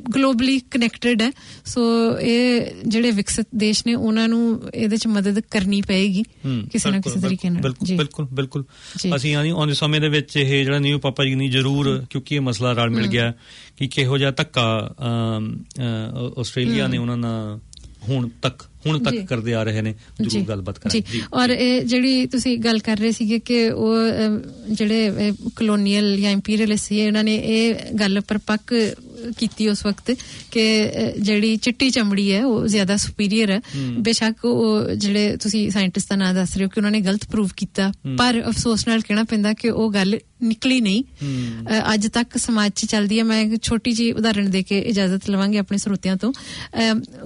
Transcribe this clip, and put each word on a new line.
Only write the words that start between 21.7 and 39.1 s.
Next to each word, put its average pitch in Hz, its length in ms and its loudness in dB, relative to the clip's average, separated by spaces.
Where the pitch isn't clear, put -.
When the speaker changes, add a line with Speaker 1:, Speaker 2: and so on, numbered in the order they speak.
Speaker 1:
ਜਿਹੜੀ 254 440 2
ਤੁਸੀਂ 247 320 -2
ਗੱਲ 226 220 2
ਕਰ 214 180 -2
ਰਹੇ 226 140 0
ਸੀਗੇ 220 280 0
ਕਿ 233 300 0
ਉਹ, 220 280 0
ਅਮ, 220 440 0
ਜਿਹੜੇ, 220 380 2
ਅਹ, 208 460 -2
ਕਲੋਨੀਅਲ 202 640 2
ਜਾਂ 202 140 2
ਇੰਪੀਰੀਅਲਿਸਟ 208 560 0
ਸੀ, 208 120 0
ਇਹਨਾਂ 214 240 2
ਨੇ 214 120 2
ਇਹ 220 400 2
ਗੱਲ 202 220 2
ਪਰਪੱਕ 214 760 -2
ਕੀਤੀ 220 300 -2
ਉਸ 208 180 0
ਵਕਤ 220 320 -2
ਕਿ, 220 340 4
ਅਹ, 226 260 -2
ਜਿਹੜੀ 208 340 2
ਚਿੱਟੀ 247 340 0
ਚਮੜੀ 202 440 2
ਹੈ 214 120 2
ਉਹ 233 220 2
ਜ਼ਿਆਦਾ 202 300 2
ਸੁਪੀਰੀਅਰ 208 540 0
ਹੈ। 196 80 2
Speaker 2:
ਹੂੰ। 139 440 -4
Speaker 1:
ਬੇਸ਼ੱਕ 226 420 0
ਉਹ 226 440 2
ਜਿਹੜੇ 208 480 0
ਤੁਸੀਂ 208 340 0
ਸਾਇੰਟਿਸਟ 190 380 0
ਦਾ 202 60 0
ਨਾਂ 185 180 2
ਦੱਸ 185 240 0
ਰਹੇ 196 80 0
ਹੋ 190 40 0
ਕਿ 220 100 -4
ਉਹਨਾਂ 208 120 2
ਨੇ 214 100 2
ਗਲਤ 196 240 0
ਪ੍ਰੂਵ 208 320 0
ਕੀਤਾ, 196 320 -2
Speaker 2:
ਹੂੰ। 135 280 -6
Speaker 1:
ਪਰ 240 300 2
ਅਫਸੋਸ 226 400 0
ਨਾਲ 226 140 2
ਕਹਿਣਾ 214 220 0